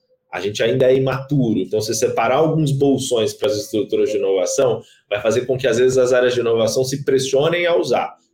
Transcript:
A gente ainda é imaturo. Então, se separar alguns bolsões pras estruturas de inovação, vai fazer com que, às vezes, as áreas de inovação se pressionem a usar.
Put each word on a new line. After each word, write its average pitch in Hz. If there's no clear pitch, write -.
A 90
gente 104
ainda 127
é 131
imaturo. 131
Então, 107
se 117
separar 117
alguns 156
bolsões 120
pras 107
estruturas 104
de 107
inovação, 98
vai 104
fazer 123
com 131
que, 127
às 113
vezes, 127
as 127
áreas 127
de 120
inovação 113
se -
pressionem 139
a 170
usar. 120